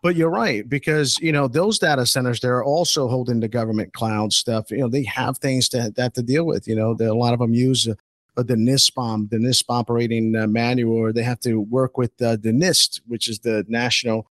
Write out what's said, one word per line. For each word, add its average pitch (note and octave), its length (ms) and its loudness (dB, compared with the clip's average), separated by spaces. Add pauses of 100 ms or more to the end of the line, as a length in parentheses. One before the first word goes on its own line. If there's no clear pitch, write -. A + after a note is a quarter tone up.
But F3 140 2
you're E3 160 2
right, D#3+ 360 0
because, C#3+ 520 0
you E3 120 0
know, C#3+ 160 2
those F3+ 300 0
data C#3 300 2
centers, B2 320 0
they're B2 240 0
also D3 440 0
holding B2 320 0
the A2+ 80 0
government A2+ 460 -2
cloud G#2+ 400 -2
stuff. A2 380 -2
You A2 80 -2
know, B2+ 100 0
they C3+ 140 0
have B2 340 -4
things C3 320 0
to, A#2 260 -2
that B2 200 -2
to B2 80 -2
deal C#3 220 0
with. D3 220 -2
You A2 80 -2
know, A2 200 0
there, A2+ 140 0
a A2 40 2
lot A#2+ 200 2
of A#2+ 60 -2
them A#2 140 0
use, B2 340 2
uh, A2 60 -2 (420)
the B2 200 0
nispom, A2+ 760 0
the A2+ 80 -2
nisp A#2+ 320 0
operating, A#2 680 0
uh, A2 120 0
manual, A#2 500 0
or A2 160 0
they A#2 100 0
have B2 180 -2
to A2+ 200 0
work B2+ 380 -2
with, A#2+ 200 -2
uh, A#2 160 2
the A2 160 -2
nist, D#3+ 560 2
which A#2 200 -6
is A2 120 -6
the G#2+ 280 0
National A#2 680 -2